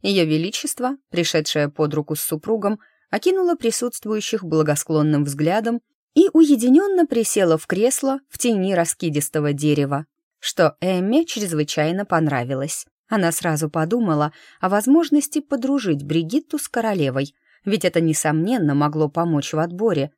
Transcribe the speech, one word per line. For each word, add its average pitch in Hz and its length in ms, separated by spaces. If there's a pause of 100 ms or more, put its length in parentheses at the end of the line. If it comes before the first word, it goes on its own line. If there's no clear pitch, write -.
Её 196 220
Величество, 190 720 (140)
пришедшее 156 580
под 147 260
руку 151 200
с 147 60
супругом, 208 580 (320)
окинуло 359 460
присутствующих 214 880
благосклонным 151 800
взглядом 185 560 (340)
и 370 180
уединённо 311 760
присела 202 520
в - 80
кресло 262 640
в - 100
тени 196 360
раскидистого 151 760
дерева, 143 540 (320)
что - 420
Эмме 190 440
чрезвычайно 170 800
понравилось. 139 840 (220)
Она 180 240
сразу 156 380
подумала 160 600 (280)
о 185 80
возможности 285 720
подружить 233 640
Бригитту 170 540
с - 100
королевой, 147 680 (300)
ведь 196 200
это, - 160
несомненно, 160 720
могло 147 340
помочь 165 440
в 156 60
отборе. 170 600